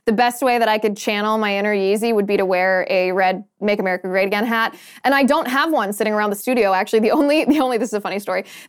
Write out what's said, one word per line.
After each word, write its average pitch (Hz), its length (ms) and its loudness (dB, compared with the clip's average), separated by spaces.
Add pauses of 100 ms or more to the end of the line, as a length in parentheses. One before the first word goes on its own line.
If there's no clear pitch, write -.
the 233 60 2
best 240 300 0
way 247 160 2
that 226 100 2
I 214 120 0
could 214 180 -2
channel 214 400 -2
my 208 180 -2
inner 208 200 -2
Yeezy 202 400 0
would 202 100 2
be 202 100 0
to 196 120 0
wear 185 420 0
a 185 220 0
red 190 320 0 (180)
Make 208 180 0
America 185 280 -4
Great 190 180 0
Again 208 180 -2
hat. 226 320 -2 (280)
And 269 100 2
I 277 80 4
don't 285 260 2
have 277 240 0
one 214 220 0
sitting 214 180 -2
around 208 200 0
the 202 40 -2
studio. 208 380 2
Actually, 208 280 2
the 233 100 2
only, 294 340 2
the 294 140 2
only, 254 180 0
this 220 120 -2
is - 40 -6
a 202 80 -4
funny 190 160 -6
story. 185 260 -4 (260)